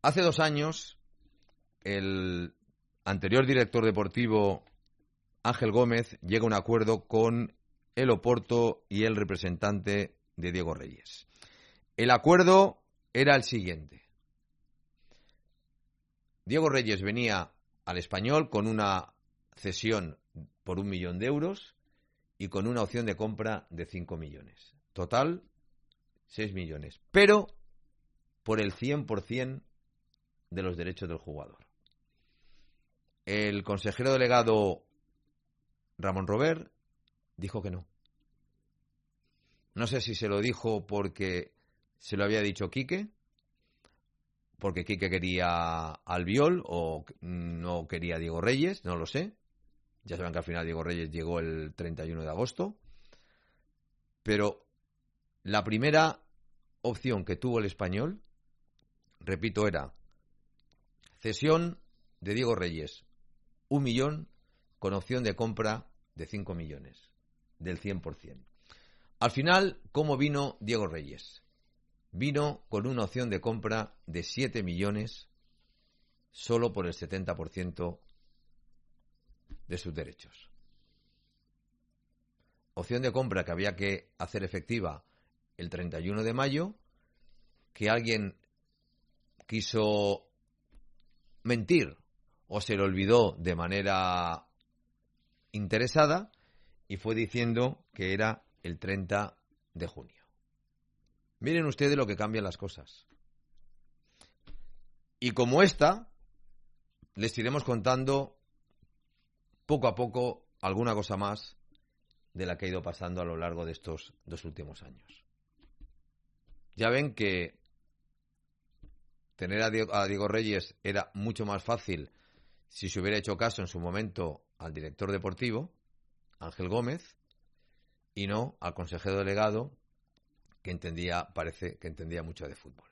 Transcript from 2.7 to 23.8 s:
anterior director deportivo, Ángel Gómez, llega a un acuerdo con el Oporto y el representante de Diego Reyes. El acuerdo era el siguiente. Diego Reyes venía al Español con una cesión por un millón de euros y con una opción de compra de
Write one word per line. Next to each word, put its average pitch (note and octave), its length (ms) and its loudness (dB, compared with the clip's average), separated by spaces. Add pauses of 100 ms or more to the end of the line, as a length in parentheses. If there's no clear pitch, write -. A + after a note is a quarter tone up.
anterior G2 420 4
director B2 380 4
deportivo, G#2+ 800 2 (800)
Ángel A#2 280 2
Gómez, A#2 520 4
llega G#2+ 220 2
a - 20 4
un A2 80 2
acuerdo A2 520 2
con A2+ 480 2 (400)
el B2+ 140 2
Oporto A#2 800 4
y G#2 160 2
el A2 120 2
representante G2+ 1000 -2 (200)
de E2+ 140 -4
Diego F2 220 -2
Reyes. C2 540 -14 (720)
El A#2 120 4
acuerdo F3+ 720 10 (300)
era C#3 240 8
el B2+ 80 2
siguiente. F2 640 -6 (2500)
Diego D3+ 240 4
Reyes G#2+ 320 2
venía G#2 500 0 (320)
al F2+ 140 -2
Español A#2+ 500 0
con G#2 180 0
una G2+ 460 0 (440)
cesión F#2+ 600 -2 (460)
por F2+ 140 -4
un G2+ 100 -2
millón F2+ 300 -4
de G#2+ 80 -2
euros D3+ 480 -2 (640)
y G2 100 -6
con G2 180 -2
una A#2+ 160 0
opción A#2 240 -2
de G2 100 -2
compra G#2+ 540 -4
de E2+ 160 -8